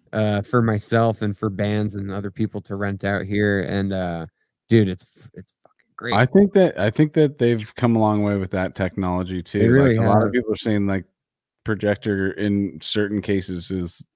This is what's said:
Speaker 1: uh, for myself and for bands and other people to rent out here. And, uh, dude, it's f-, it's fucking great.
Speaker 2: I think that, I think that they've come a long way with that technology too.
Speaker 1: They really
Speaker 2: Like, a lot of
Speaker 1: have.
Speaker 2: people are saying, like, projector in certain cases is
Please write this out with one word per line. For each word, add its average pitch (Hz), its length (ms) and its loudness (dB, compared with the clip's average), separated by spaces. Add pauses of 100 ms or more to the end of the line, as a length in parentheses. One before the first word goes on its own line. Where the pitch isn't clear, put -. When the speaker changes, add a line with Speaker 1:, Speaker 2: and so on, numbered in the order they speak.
(120)
Speaker 1:
uh, 107 300 0
for 123 180 0
myself 113 600 0
and 104 160 -4
for 110 120 -4
bands 104 440 -4
and 98 160 -8
other 98 220 -8
people 104 300 -6
to 104 120 -10
rent 101 300 -6
out 98 220 -2
here. 101 360 0
And, 98 300 -4
uh, 87 340 -6 (420)
dude, 110 200 6
it's 90 180 -8 (100)
f-, - 180 -20
it's - 280 -20
fucking - 320 -20
great. 113 200 -6
Speaker 2:
I 110 120 6
think 196 280 4
that, 180 260 4
I 107 100 2
think 151 220 2
that 147 260 2
they've 120 380 0
come 117 180 2
a 110 60 4
long 107 240 2
way 101 140 0
with 95 120 -4
that 92 240 -4
technology 92 680 -4
too. 101 200 -4
Speaker 1:
They 113 80 4
really 127 280 6
Speaker 2:
Like, 110 80 2
a - 40 2
lot 107 100 4
of 113 60 4
Speaker 1:
have. 101 80 -2
Speaker 2:
people 110 200 -2
are 98 40 -2
saying, 104 320 0
like, 95 160 -2 (600)
projector 101 680 -2
in 101 500 -2
certain 104 400 -4
cases 92 480 -4
is 90 340 -8 (120)